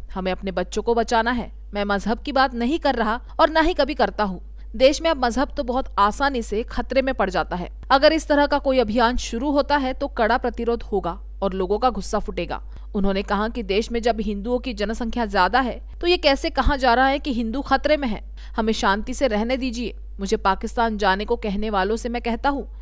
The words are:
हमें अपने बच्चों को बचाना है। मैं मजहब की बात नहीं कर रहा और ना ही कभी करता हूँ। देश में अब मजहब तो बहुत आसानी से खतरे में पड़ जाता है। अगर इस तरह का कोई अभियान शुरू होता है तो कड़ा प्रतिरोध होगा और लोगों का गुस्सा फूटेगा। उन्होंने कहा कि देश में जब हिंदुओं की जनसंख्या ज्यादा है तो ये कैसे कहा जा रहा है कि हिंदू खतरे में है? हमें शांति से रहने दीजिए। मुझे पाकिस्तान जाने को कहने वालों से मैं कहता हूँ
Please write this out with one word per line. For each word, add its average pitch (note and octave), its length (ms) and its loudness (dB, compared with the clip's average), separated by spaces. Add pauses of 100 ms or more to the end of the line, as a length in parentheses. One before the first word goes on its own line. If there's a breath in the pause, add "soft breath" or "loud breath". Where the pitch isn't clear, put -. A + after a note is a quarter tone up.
(140)
हमें F#3 180 -2
अपने F#3 200 -4
बच्चों F#3 300 -2
को A#3 120 2
बचाना A3+ 380 2
है। A3 180 -4 (240)
मैं G3+ 100 -2
मजहब G3+ 340 0
की C#4+ 140 -8
बात C4+ 220 4
नहीं A#3+ 240 0
कर C#4 160 2
रहा A3+ 260 -2 (200 soft breath)
और D#4 100 6
ना D#4+ 100 2
ही E4 140 4
कभी C#4+ 200 0
करता G#3 300 0
हूँ। F#3 160 -4 (360 soft breath)
देश C4+ 260 6
में E4 80 2
अब C4+ 140 0
मजहब C4 320 0
तो C#4+ 80 -2
बहुत A#3+ 240 -2 (100)
आसानी A#3+ 440 2
से A3 220 -2
खतरे B3 380 -2
में C4 120 0
पड़ G3 160 0
जाता F3 260 -2
है। F3+ 140 -6 (200)
अगर C#4 220 8
इस D#4+ 160 0
तरह C#4+ 180 4
का C#4+ 140 2
कोई C4 180 2
अभियान A#3 400 4
शुरू C4+ 320 -2
होता C#4+ 260 2
है C4 180 0
तो C#4 160 -4
कड़ा A3+ 260 2
प्रतिरोध A#3 460 -2
होगा F#3 360 -2 (240)
और F#3+ 120 0
लोगों F#3+ 240 0
का B3+ 120 4
गुस्सा G#3 280 -2
फूटेगा। F3+ 420 -4 (340 soft breath)
उन्होंने G3 280 2
कहा G#3 260 -2
कि A#3 160 -6
देश G3 280 0
में A#3 100 -2
जब A3 180 2
हिंदुओं G#3+ 380 -2
की A#3+ 160 -6
जनसंख्या A3+ 520 -2
ज्यादा G#3+ 340 2
है B3 200 -2 (200 soft breath)
तो F4 60 -2
ये F4 120 6
कैसे D4 320 2
कहा C#4 260 2
जा B3+ 180 4
रहा B3+ 120 4
है C#4 120 2
कि C#4+ 140 -4
हिंदू A3+ 300 -2
खतरे C4+ 340 2
में C4 120 -2
है? G#3+ 140 -4 (340 loud breath)
हमें A3+ 180 2
शांति G#3+ 400 0
से C#4 140 2
रहने A3+ 280 0
दीजिए। A#3+ 400 -4 (240)
मुझे G3 180 0
पाकिस्तान G#3+ 600 0
जाने G3+ 260 2
को A#3 140 -2
कहने G#3 320 -2
वालों G3+ 260 0
से A#3 120 -4
मैं A#3 140 -4
कहता A#3+ 260 -2
हूँ C#4 200 -2 (140 soft breath)